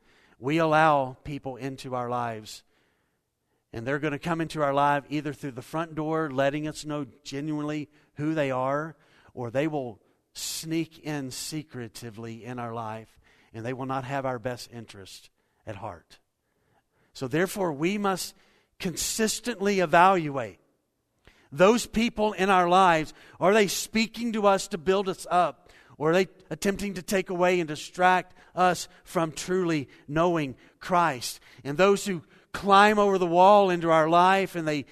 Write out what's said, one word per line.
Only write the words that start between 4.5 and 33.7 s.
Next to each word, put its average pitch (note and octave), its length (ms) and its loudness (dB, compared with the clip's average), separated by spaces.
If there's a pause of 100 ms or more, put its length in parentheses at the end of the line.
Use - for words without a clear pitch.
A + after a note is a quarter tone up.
our C#3 100 0
life C#3+ 380 2
either D3 220 -6
through C#3 180 -10
the B2 100 -12
front D#3+ 360 -8
door, D#3 340 -4
letting C#3 380 -2
us D3 160 -12
know D3 220 -6 (180)
genuinely D3+ 640 -6 (260)
who D3 180 -4
they C#3+ 200 0
are, C#3 420 -2 (400)
or A#2+ 160 -10
they C#3 160 -2
will C3 340 -6 (320)
sneak - 680 -8
in C#3+ 300 -8
secretively A#2 1160 -12
in B2 160 -10
our A#2+ 120 -8
life, A2+ 460 -12 (340)
and A2+ 140 -10
they B2+ 60 -4
will C3 140 -8
not C3 180 -4
have C3+ 220 -4
our B2+ 120 -4
best A#2+ 340 -10
interest G#2+ 560 -18 (380)
at G#2+ 100 -12
heart. G2 420 -16 (960)
So C3+ 120 -8
therefore, F3 460 -2
we E3+ 260 -2
must G3 360 -4 (440)
consistently G3 1040 -2
evaluate D#3 800 4 (880)
those F#3+ 360 4
people G#3+ 460 -2
in F#3 180 0
our F3+ 180 6
lives. F3 440 4 (280)
Are F#3 140 4
they G#3+ 120 6
speaking A3 640 -4
to G#3 140 2
us G3 220 4
to G3 100 -8
build F#3+ 300 0
us - 200 -8
up? E3 440 0 (240)
Or D3+ 140 0
are E3+ 40 4
they F#3+ 140 2 (220)
attempting G3 440 -4
to F#3 80 -10
take F#3+ 280 -2
away F3+ 300 2
and D#3+ 80 -4
distract F3+ 680 0 (180)
us F3 340 0 (160)
from E3 260 -4
truly E3+ 580 -4 (200)
knowing D#3 480 0 (240)
Christ? E3 580 0 (240)
And C#3+ 160 -6
those G3 260 4
who F#3 180 -4 (300)
climb G3+ 460 6
over G3+ 200 2
the F3+ 80 2
wall F#3 440 8